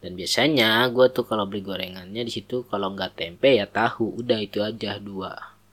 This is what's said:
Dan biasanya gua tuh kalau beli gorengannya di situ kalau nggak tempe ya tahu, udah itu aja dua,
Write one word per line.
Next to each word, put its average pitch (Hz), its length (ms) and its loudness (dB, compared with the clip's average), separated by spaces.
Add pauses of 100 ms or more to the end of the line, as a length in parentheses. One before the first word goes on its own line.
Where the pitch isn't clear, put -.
Dan 180 160 -12
biasanya 120 720 4
gua 127 200 6
tuh 123 160 -2
kalau 104 200 0
beli 98 160 -6
gorengannya 95 600 -8
di 117 80 -6
situ 120 400 -6
kalau 98 240 -4
nggak 95 240 -6
tempe 131 360 2
ya 101 120 4
tahu, 110 560 -2
udah 120 160 0
itu 104 240 -4
aja 107 360 -6
dua, 98 360 -10 (380)